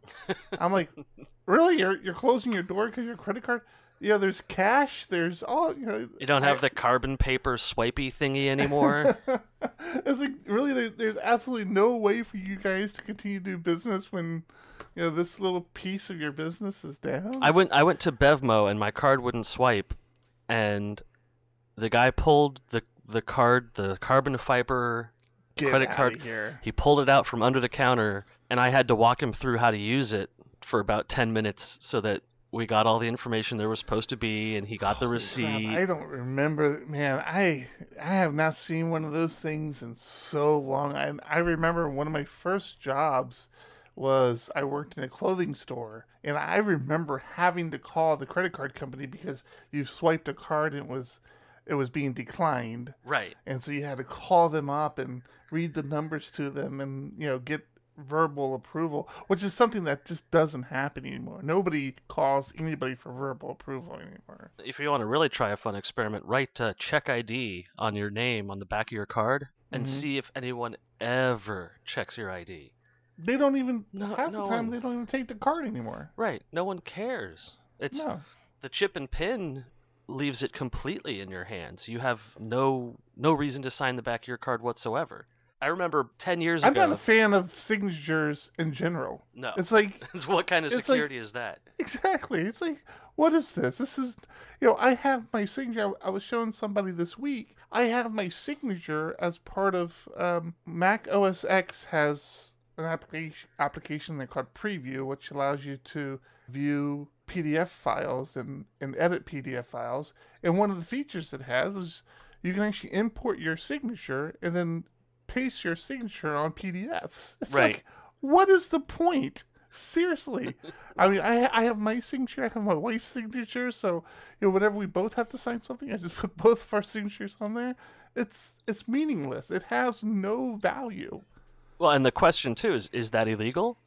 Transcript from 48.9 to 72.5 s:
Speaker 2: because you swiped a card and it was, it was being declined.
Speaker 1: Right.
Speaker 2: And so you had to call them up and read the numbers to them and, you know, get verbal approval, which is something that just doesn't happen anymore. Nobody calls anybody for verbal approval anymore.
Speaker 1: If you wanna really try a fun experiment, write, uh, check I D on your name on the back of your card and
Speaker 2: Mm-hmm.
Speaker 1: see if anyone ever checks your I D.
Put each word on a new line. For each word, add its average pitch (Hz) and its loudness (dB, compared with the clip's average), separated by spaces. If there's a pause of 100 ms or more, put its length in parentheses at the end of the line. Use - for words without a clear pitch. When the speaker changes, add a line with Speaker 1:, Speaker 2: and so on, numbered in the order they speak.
Speaker 2:
because 131 -10 (280)
you 143 -2
swiped 160 2
a 143 -6
card 151 -2
and 143 -8
it - -16
was, 127 -10 (440)
it 156 -2
was 135 0
being 139 -2
declined. 123 -4 (120)
Speaker 1:
Right. 120 -2 (100)
Speaker 2:
And 131 -6
so 147 -8
you 143 -6
had 139 -8
to 135 -6
call 170 4
them 147 0
up 147 -2
and 127 -8 (300)
read 160 -2
the 151 -4
numbers 151 -4
to 143 -4
them 135 -6
and, 135 -8
you 151 -4
know, 131 0
get 147 -6 (320)
verbal 143 0
approval, 147 -4 (180)
which 190 2
is 196 -2
something 220 2
that 143 -2
just - -12
doesn't 156 4
happen 135 -6
anymore. 131 -10
Nobody 151 0 (120)
calls 139 0
anybody 151 -4
for - -16
verbal 131 -8
approval 139 -10
anymore. - -18 (120)
Speaker 1:
If - -10
you 147 -2
wanna 131 2
really 139 4
try 110 0
a 104 -2
fun 104 -6
experiment, 107 -4
write, 127 -2
uh, 110 0
check - -2
I 120 0
D 110 -6 (100)
on 107 -2
your 104 -2
name 107 -2
on 98 -8
the 98 -10
back 104 -2
of - -12
your 104 -4
card 131 0 (220)
and 131 -4
Speaker 2:
Mm-hmm. 135 -4
Speaker 1:
see 139 -4
if - -8
anyone 123 -6 (240)
ever 110 0 (120)
checks - -8
your 104 -8
I 90 -10
D. 85 -18 (460)